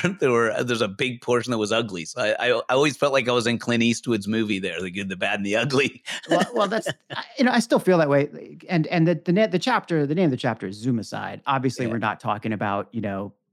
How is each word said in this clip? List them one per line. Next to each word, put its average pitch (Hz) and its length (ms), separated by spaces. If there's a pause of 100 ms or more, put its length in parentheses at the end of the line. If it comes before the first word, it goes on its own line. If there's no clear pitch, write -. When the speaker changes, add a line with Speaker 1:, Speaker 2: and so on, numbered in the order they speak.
Speaker 1:
<laughs> 190 100
there 139 120
were, 117 320
there's 120 180
a 110 80
big 117 320
portion 120 300
that 117 60
was 107 140
ugly. 110 320
So - 180
I, 110 280
I, 113 100 (100)
I 127 40
always 139 240
felt 143 160
like 127 160
I - 20
was 120 160
in 120 120
Clint 117 240
Eastwood's 113 440
movie 107 320
there, 87 220
The 92 100
Good, 98 160
the 92 80
Bad, 101 240
and 101 60
the 101 100
Ugly. 131 520
<laughs> - 220
Speaker 2:
Well, - 240
well, 214 140
that's, 214 200 (240)
I, - 120 (160)
you 262 60
know, 247 60
I 240 80
still 233 200
feel 185 200
that 151 100
way. 147 480 (100)
And, 165 200
and 165 200
the, 175 80
the 170 160
na-, 214 160
the 180 120
chapter, 175 460
the 147 100
name 190 100
of 147 60
the 123 60
chapter 113 300
is 101 180
Zoomicide. 104 600
Obviously, 131 380
Speaker 1:
Yeah. 110 80
Speaker 2:
we're 117 60
not 104 200
talking 107 320
about, 101 400
you 117 100
know, 98 320 (200)